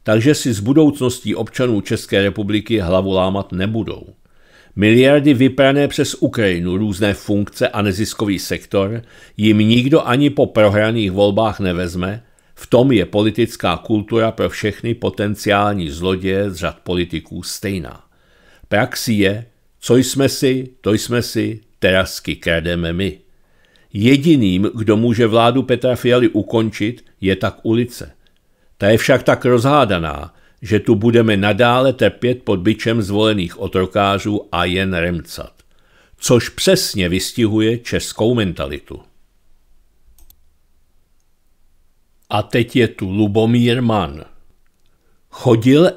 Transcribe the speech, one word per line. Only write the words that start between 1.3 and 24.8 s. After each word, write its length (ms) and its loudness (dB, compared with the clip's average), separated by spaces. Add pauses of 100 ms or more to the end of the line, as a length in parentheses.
občanů 460 -2
České 400 -2
republiky 580 -2
hlavu 320 0
lámat 400 -2
nebudou. 520 -6 (760)
Miliardy 560 6
vyprané 540 2
přes 320 -4
Ukrajinu, 580 0
různé 360 0
funkce 540 -4
a 140 -4
neziskový 580 -2
sektor 640 -4 (360)
jim 200 4
nikdo 500 4
ani 220 2
po 160 0
prohraných 640 2
volbách 480 0
nevezme, 640 -4 (320)
v 120 -20
tom 240 4
je 140 4
politická 720 -2
kultura 540 -2
pro 180 -2
všechny 440 -6
potenciální 960 -2
zloděje 640 -2
z 40 -10
řad 280 -8
politiků 600 -6
stejná. 600 -10 (640)
Praxí 520 -2
je, 260 0 (340)
co 160 2
jsme 340 2
si, 400 -2 (120)
to 120 0
jsme 280 -2
si, 400 -6 (180)
terasky 560 -2
krademe 580 -4
my. 260 -6 (760)
Jediným, 840 2
kdo 200 2